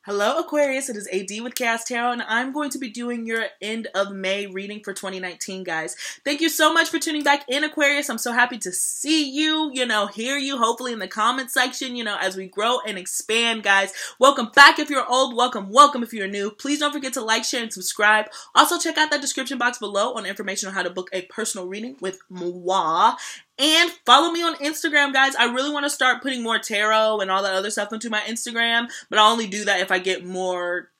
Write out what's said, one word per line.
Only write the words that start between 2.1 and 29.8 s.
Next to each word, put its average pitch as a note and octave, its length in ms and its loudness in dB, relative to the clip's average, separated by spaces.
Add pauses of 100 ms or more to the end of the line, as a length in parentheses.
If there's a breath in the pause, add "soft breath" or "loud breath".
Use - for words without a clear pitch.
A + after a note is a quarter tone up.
and A#3+ 100 -6
I'm A#3+ 280 -2
going C#4+ 200 -4
to C#4+ 80 -8
be B3+ 100 -8
doing A#3+ 380 -6
your A3+ 180 -2 (160)
end G#3+ 340 -6
of G3 160 0
May G3 360 -2
reading G3+ 360 -10
for G3 120 -10
twenty F#3+ 260 -8
nineteen, F#3 440 -8
guys. E3 320 -6 (280 loud breath)
Thank C#4+ 160 -2
you D#4+ 80 2
so D#4 240 4
much E4 160 4
for E4 100 -4
tuning D4+ 240 -2
back C#4+ 240 2
in, C#4 160 -2
Aquarius. C#4+ 460 0
I'm A#3 80 -4
so A#3 160 -4
happy B3 240 2
to F#3 160 -8
see D4 580 -2
you, D#4 440 0
you B3+ 100 0
know, G#3+ 220 0
hear A#3 320 -4
you, C#4 180 -2
hopefully A#3 380 0
in A3 40 -8
the F#3 100 -6
comment B3 420 0
section, C4 440 -2
you A#3+ 100 -6
know, G#3 140 -4
as F#3+ 200 -2
we F#3+ 80 -10
grow A3+ 400 0
and G#3 100 -6
expand, A3 680 -2
guys. G3 280 2 (260 loud breath)
Welcome C4 360 4
back D4+ 240 10
if D4+ 100 0
you're C4+ 180 0
old. B3 300 2
Welcome, A#3 320 0
welcome C4 340 8
if A3+ 120 -8
you're G3 120 -4
new. G3+ 260 -4
Please C#4+ 260 -4
don't D4 140 0
forget C4 200 -6
to C4 80 -4
like, A3+ 240 0
share, A#3+ 180 -2
and A3+ 80 -8
subscribe. G#3+ 600 2 (240 loud breath)
Also, D4+ 240 4
check D#4+ 180 -2
out D#4 140 2
that D4 100 0
description C4+ 380 -6
box A#3+ 180 0
below G#3 380 -2
on G#3+ 100 -8
information G3 460 -6
on G3 40 -12
how F3+ 100 -2
to F3+ 40 -2
book F#3 240 -8
a F#3 140 -4
personal G#3 420 -6
reading A3+ 320 -10
with F#3+ 180 -6 (120)
moi. F3+ 840 0 (460 loud breath)
And D#4+ 300 4 (160)
follow D4 240 8
me E4+ 100 -4
on E4 160 0
Instagram, C#4+ 560 0
guys. C#4 220 4
I A#3+ 120 4
really C4 260 -2
wanna C#4+ 180 -2
start B3+ 320 0
putting B3 220 -4
more A3+ 160 0
tarot A3 600 2
and F#3+ 80 -2
all F#3+ 140 0
that F#3+ 120 0
other G3 160 -2
stuff G#3 220 -4
into A3 160 -8
my G#3+ 120 -2
Instagram, A#3 680 -2 (220 loud breath)
but G#3 80 2
I G#3+ 100 8
only A3+ 200 2
do G3+ 160 -6
that G3 160 2